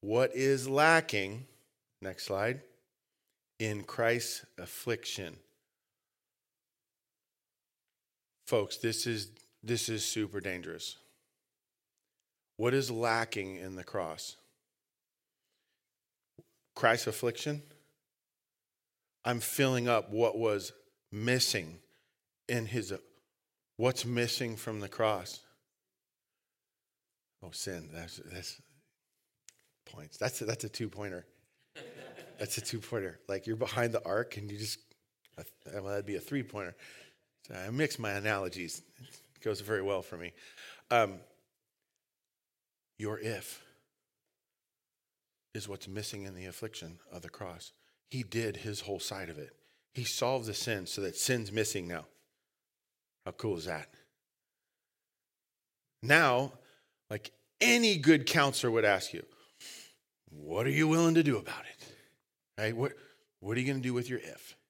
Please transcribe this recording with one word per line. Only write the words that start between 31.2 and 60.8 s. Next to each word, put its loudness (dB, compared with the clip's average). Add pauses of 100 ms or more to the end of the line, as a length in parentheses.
That's -4
a -4
two-pointer. -6 (100)
Like, -4
you're -2
behind 0
the 0
arc -2
and -10
you -10
just, -6 (960)
well, -8
that'd -4
be -4
a -2
three-pointer. -4 (720)
So -12
I -8
mix 0
my -2
analogies. -2 (180)
It -20
goes -2
very -2
well 0
for -14
me. -10 (600)
Um, 6 (1800)
your -4
if -8 (1900)
is -8
what's -12
missing -8
in -14
the -12
affliction -12 (100)
of -12
the -12
cross. -14 (380)
He -6
did -4
his -8
whole -6
side -8
of -12
it. -16 (360)
He -6
solved 0
the -4
sin -2
so -6
that -2
sin's 0
missing -2
now. -6 (1200)
How -8
cool -2
is -6
that? -6 (2000)
Now, 8 (580)
like -6 (280)
any 8
good 8
counselor 6
would 6
ask 6
you, -10 (1040)
"What -2
are 2
you 4